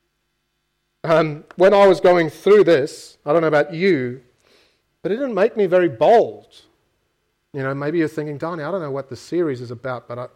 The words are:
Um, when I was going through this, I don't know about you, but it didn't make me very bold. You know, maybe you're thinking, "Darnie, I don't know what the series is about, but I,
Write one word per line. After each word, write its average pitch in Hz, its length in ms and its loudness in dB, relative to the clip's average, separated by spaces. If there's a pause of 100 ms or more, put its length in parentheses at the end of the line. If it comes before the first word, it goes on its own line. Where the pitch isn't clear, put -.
(1040)
Um, 156 420 -2 (120)
when 190 180 4
I 202 120 6
was 185 140 4
going 175 300 2
through 202 340 4
this, 156 600 -2
I 147 80 -2
don't 160 100 2
know 160 60 0
about 151 260 0
you, 139 480 -2 (800)
but 165 100 -4
it 214 60 -4
didn't 269 160 -6
make 220 220 0
me 202 100 0
very 180 220 2
bold. 147 720 0 (920)
You 139 100 -10
know, 135 120 -4
maybe 143 240 -6
you're 156 100 0
thinking, 151 320 -10
"Darnie, 165 260 -10
I 165 60 -8
don't 196 80 -6
know 147 100 -10
what 135 180 -10
the 123 60 -16
series 156 460 -6
is 120 100 -14
about, 123 380 -12
but 120 100 -12
I, 127 180 -12